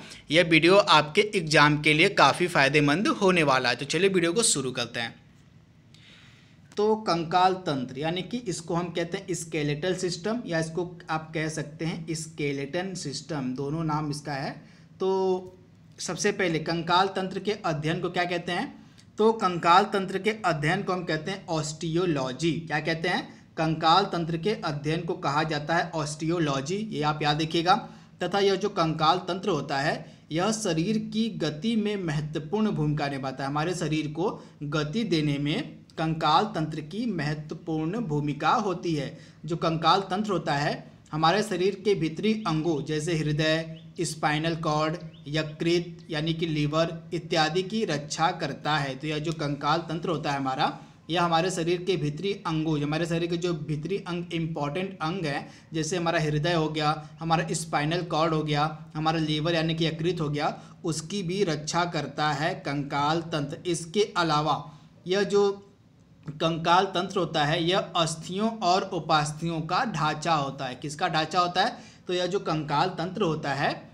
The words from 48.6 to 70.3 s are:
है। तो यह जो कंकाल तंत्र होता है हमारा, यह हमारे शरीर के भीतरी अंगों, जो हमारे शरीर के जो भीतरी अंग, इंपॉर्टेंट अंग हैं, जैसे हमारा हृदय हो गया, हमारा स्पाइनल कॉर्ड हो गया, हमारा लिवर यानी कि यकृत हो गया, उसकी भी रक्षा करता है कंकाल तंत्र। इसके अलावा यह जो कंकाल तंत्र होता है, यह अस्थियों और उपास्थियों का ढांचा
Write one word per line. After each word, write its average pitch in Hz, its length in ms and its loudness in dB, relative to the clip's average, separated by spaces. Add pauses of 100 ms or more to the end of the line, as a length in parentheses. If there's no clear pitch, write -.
है। 139 200 -2
तो 131 100 -8
यह 156 120 -2
जो 156 140 -2
कंकाल 151 460 0
तंत्र 160 300 -4
होता 156 220 -2
है 139 60 0
हमारा, 139 420 0 (320)
यह 175 120 2
हमारे 170 280 2
शरीर 175 320 0
के 185 140 0
भीतरी 151 360 -2
अंगों, 156 460 -2
जो 143 80 -2
हमारे 156 200 0
शरीर 165 240 -2
के 175 60 0
जो 170 180 0
भीतरी 156 440 -4
अंग, 175 340 -6
इंपॉर्टेंट 165 720 -4
अंग 170 220 -2
हैं, 147 260 -4 (220)
जैसे 160 240 -2
हमारा 165 240 2
हृदय 151 320 2
हो 160 160 2
गया, 151 400 0 (120)
हमारा 165 320 2
स्पाइनल 160 500 0
कॉर्ड 165 320 2
हो 151 80 2
गया, 151 360 0 (160)
हमारा 160 240 0
लिवर 156 360 0
यानी 160 200 2
कि 165 120 0
यकृत 160 340 -2
हो 151 80 0
गया, 147 320 -2 (240)
उसकी 190 380 -4
भी 185 220 0
रक्षा 160 400 0
करता 151 460 -2
है 156 240 0
कंकाल 147 640 0
तंत्र। 160 460 -4
इसके 202 500 0
अलावा 151 560 0 (340)
यह 190 160 2
जो 196 440 2 (640)
कंकाल 170 540 4
तंत्र 190 340 -2
होता 160 260 2
है, 165 200 2
यह 180 140 4
अस्थियों 180 800 -2
और 190 240 4
उपास्थियों 165 800 0
का 180 240 0
ढांचा 156 500 0